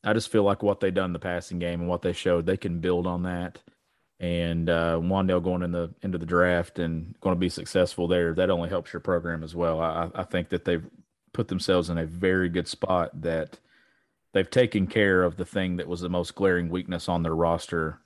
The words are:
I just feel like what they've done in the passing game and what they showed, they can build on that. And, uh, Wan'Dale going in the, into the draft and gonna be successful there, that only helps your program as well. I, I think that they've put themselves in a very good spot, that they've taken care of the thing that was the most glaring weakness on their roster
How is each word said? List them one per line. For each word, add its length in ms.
I 100
just 200
feel 100
like 220
what 160
they've 120
done 180
in 20
the 80
passing 400
game 200
and 80
what 140
they 100
showed, 340
they 100
can 240
build 260
on 160
that. 380
And, 520
uh, 280
Wan'Dale 460
going 180
in 100
the, 280
into 160
the 80
draft 540
and 420
gonna 160
be 140
successful 580
there, 240
that 160
only 220
helps 200
your 100
program 420
as 120
well. 240
I, 360
I 80
think 260
that 160
they've 220
put 140
themselves 420
in 80
a 80
very 420
good 180
spot, 540
that 380
they've 160
taken 380
care 360
of 140
the 80
thing 320
that 100
was 140
the 80
most 260
glaring 360
weakness 400
on 140
their 120
roster 680